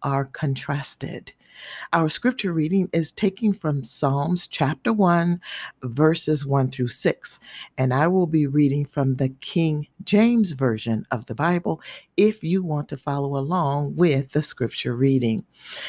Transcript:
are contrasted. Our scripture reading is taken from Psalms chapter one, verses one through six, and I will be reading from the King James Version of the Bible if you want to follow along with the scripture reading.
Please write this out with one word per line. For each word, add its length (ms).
are 220
contrasted. 1040
Our 160
scripture 420
reading 400
is 200
taken 420
from 300
Psalms 640
chapter 440
one, 500
verses 600
one 280
through 160
six, 520
and 160
I 140
will 180
be 220
reading 360
from 340
the 120
King 580
James 500
Version 580
of 160
the 80
Bible 440
if 260
you 200
want 260
to 80
follow 400
along 580
with 360
the 100
scripture 540
reading. 500